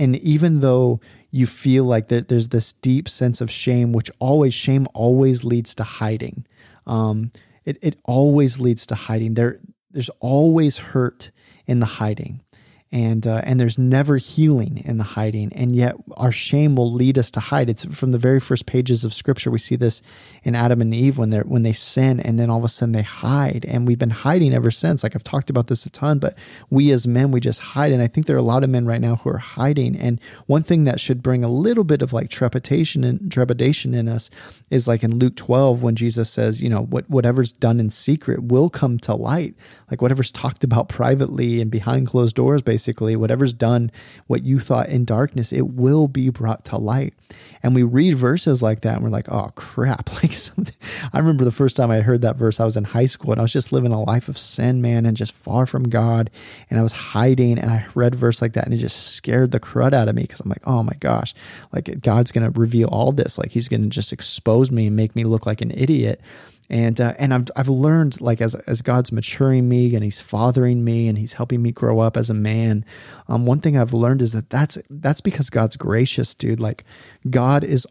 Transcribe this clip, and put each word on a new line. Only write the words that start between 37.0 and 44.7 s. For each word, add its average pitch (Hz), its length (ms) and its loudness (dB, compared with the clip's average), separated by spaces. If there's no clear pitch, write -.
whatever's 123 400 2
done 117 300 2
in 110 100 0
secret - 540 -2
will 131 260 4
come 120 300 -2
to 110 160 -2
light." 135 400 -4
Like, - 100 -6
whatever's 127 300 0
talked - 320 -6
about 117 260 0
privately 123 720 0
and 110 120 -4
behind 123 340 -2
closed 120 300 0
doors, 131 260 2
basically, 110 540 -2
whatever's 117 380 0
done, 117 360 0
what 127 180 -2
you 131 160 2
thought 120 300 -2